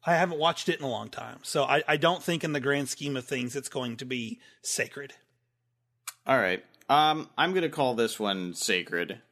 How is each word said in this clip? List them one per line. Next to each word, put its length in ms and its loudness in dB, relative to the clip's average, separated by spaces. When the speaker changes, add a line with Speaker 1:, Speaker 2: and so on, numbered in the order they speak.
Speaker 1:
I 80 6
haven't 240 2
watched 300 2
it 100 0
in 60 -6
a 40 -2
long 200 -4
time. 340 -12
So 200 2
I, 240 4
I 100 4
don't 260 2
think 200 -2
in 100 -2
the 60 0
grand 300 0
scheme 280 -4
of 80 -6
things 300 -4
it's 140 -8
going 280 -6
to 80 -10
be 340 -6
sacred. 520 -6
Speaker 2:
All 100 6
right. 260 2
Um, 380 4
I'm 160 2
gonna 160 2
call 260 0
this 240 0
one 340 -2
sacred. 680 -2